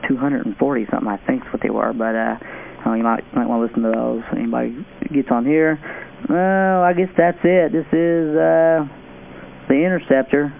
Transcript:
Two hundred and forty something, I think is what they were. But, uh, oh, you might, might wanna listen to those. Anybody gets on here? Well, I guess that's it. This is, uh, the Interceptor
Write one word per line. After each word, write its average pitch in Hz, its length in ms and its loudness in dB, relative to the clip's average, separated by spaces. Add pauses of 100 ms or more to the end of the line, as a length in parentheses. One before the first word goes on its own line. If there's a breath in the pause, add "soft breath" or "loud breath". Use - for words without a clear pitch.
Two 135 80 -2
hundred 135 300 -2
and 107 100 -6
forty 131 300 0
something, - 220 -4
I 101 80 -4
think - 300 -4
is - 60 -10
what - 100 -4
they 110 80 -2
were. 110 220 -2
But, 113 240 -2
uh, 113 200 -2 (500 loud breath)
oh, 113 80 0
you 113 100 0
might, 113 180 0 (140)
might 120 100 0
wanna 117 160 0
listen 113 220 -2
to 113 60 2
those. 117 320 -2 (100)
Anybody 120 520 -4 (280)
gets 139 180 -2
on 120 140 2
here? 156 340 2 (500 loud breath)
Well, 190 540 2
I 180 100 4
guess 180 240 0
that's 170 280 4
it. 175 260 4
This 160 220 -2
is, 165 440 2
uh, 165 480 4 (840 loud breath)
the 131 60 4
Interceptor 143 840 2